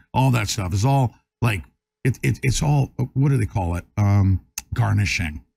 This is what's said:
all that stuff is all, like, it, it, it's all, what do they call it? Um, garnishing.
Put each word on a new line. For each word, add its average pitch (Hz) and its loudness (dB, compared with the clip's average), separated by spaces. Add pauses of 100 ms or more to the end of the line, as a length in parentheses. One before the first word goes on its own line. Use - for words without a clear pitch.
(120)
all 131 2
that 107 0
stuff 92 -4
is 101 0
all, 135 2 (260)
like, 101 -2 (400)
it, 135 -2
it, 127 -2
it's 131 -2
all, 147 0 (220)
what 139 2
do 135 2
they 107 -2
call 87 -4
it? 87 -8 (120)
Um, 101 2 (300)
garnishing. 101 -2 (140)